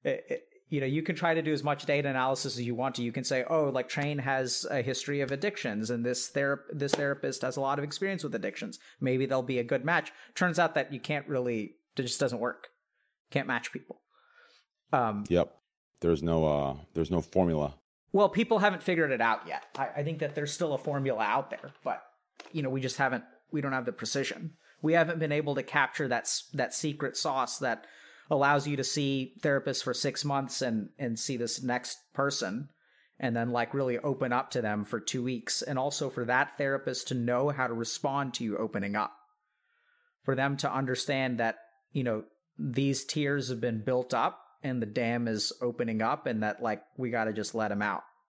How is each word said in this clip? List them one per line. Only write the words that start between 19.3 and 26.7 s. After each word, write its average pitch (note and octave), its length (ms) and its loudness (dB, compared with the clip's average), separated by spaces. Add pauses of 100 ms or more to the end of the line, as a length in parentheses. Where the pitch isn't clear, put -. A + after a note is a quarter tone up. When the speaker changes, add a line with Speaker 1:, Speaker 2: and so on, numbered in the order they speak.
Speaker 1:
yet. C#2 180 -6 (120)
I, C3 200 -2
I D3 60 -2
think D#3+ 180 -4
that D3 140 -2
there's D3 180 -4
still D3+ 200 -2
a C3+ 60 0
formula C3+ 460 0
out B2 260 2
there, C#3 220 -10 (120)
but, - 180 -4 (500)
you D#3 100 -2
know, C3 80 0
we C3+ 100 0
just C3 160 -4
haven't, B2+ 280 2 (260)
we D3+ 100 -2
don't C#3 120 -2
have B2+ 120 -2
the A#2 80 -2
precision. C#3 600 -4 (280)
We D#3 140 4
haven't E3 240 4
been D3+ 140 0
able D3 240 0
to C3+ 60 0
capture C#3 460 0
that A#2+ 140 0
s-, - 320 -4
that C3 180 0